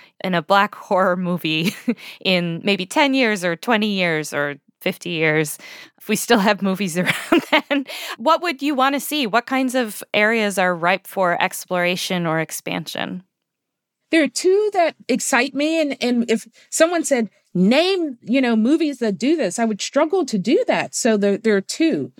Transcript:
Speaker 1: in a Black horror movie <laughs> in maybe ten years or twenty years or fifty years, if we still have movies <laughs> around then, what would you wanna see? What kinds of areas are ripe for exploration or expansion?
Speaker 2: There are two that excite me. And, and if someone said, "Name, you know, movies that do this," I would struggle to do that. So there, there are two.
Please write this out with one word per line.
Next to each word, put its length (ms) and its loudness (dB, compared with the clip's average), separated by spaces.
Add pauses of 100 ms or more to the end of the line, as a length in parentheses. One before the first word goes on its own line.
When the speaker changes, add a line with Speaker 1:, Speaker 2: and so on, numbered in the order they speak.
(240)
Speaker 1:
in 100 -2
a 80 0
Black 320 2
horror 420 0
movie 600 -2 (100)
<laughs> 380 -8
in 400 0
maybe 220 0
ten 280 2
years 300 0
or 100 0
twenty 360 0
years 440 -2
or 220 -4 (240)
fifty 300 -6
years, 480 0 (400)
if 100 -16
we 80 0
still 240 2
have 200 2
movies 380 -2
<laughs> 0 -
around 440 2 (100)
then, 340 0 (320)
what 240 2
would 200 -4
you 120 0
wanna 240 2
see? 300 -2
What 180 0
kinds 300 -2
of 260 -4 (100)
areas 460 2
are 160 2
ripe 320 0
for 340 0
exploration 840 -2
or 140 0
expansion? 840 -6 (880)
Speaker 2:
There 140 2
are 40 -2
two 440 0
that 240 0 (120)
excite 460 0
me. 260 0
And, 200 -2
and 300 0
if 180 -2 (220)
someone 340 2
said, 240 0 (260)
"Name, 680 2
you 180 0
know, 140 2
movies 460 2
that 180 -2
do 160 2
this," 240 -2
I 60 0
would 160 -2
struggle 460 0
to 120 -2
do 300 2
that. 260 -2
So 220 2
there, 220 2
there 180 2
are 40 2
two. 600 -2